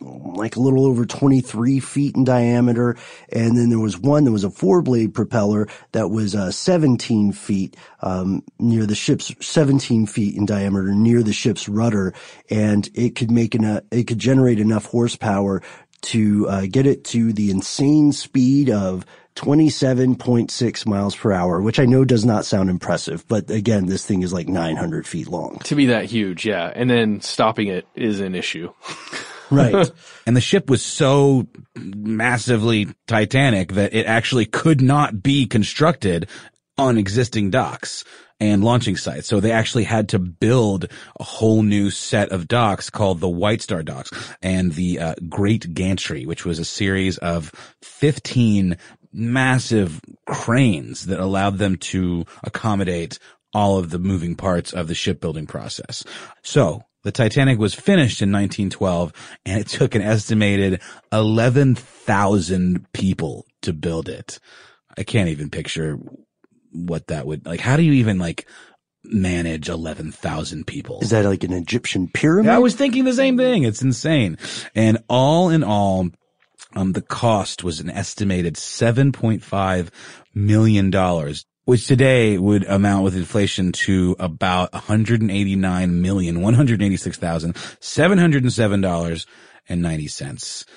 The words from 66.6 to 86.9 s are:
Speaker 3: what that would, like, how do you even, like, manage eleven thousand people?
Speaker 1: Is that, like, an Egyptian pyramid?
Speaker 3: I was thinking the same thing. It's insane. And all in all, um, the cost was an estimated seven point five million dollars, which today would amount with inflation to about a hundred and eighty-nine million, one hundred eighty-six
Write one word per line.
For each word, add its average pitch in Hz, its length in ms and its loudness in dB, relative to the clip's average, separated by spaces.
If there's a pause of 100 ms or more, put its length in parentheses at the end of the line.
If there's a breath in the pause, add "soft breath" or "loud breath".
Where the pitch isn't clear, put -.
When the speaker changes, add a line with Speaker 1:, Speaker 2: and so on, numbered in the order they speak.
Speaker 3:
what 85 380 -8
that 73 180 -8
would, 73 180 -8
like, 85 160 -8
how 120 160 0
do 160 60 2
you 160 120 4
even, 110 240 2
like, 85 280 -6 (560 loud breath)
manage 85 640 -2
eleven 78 440 -8
thousand 78 560 -8
people? - 340 -12
Speaker 1:
Is 107 80 -2
that, 107 140 4
like, 98 180 0
an 90 100 -4
Egyptian 90 560 -4
pyramid? 185 440 2
Speaker 3:
I 220 80 6
was 247 160 2
thinking 262 280 0
the 254 80 2
same 254 240 2
thing. 247 280 2
It's 110 180 -2
insane. 131 560 0 (360 loud breath)
And 110 240 4 (100)
all 151 420 4
in 160 140 2
all, 98 440 0 (680)
um, 95 160 0
the 92 100 -6
cost - 600 -2
was 85 160 -6
an 80 100 -8
estimated 90 640 -4
seven 120 540 0
point 110 320 -2
five 92 480 -2 (440 loud breath)
million 104 560 4
dollars, 87 540 0 (200)
which 123 220 2
today 127 520 4
would 98 260 4
amount 98 400 2
with 92 120 0
inflation 95 560 -2
to 92 460 0
about 90 540 -2
a 90 60 -10
hundred 110 420 0
and 107 100 0
eighty-nine 92 680 0
million, 90 400 0
one 104 140 2
hundred 117 280 4
eighty-six 95 360 -2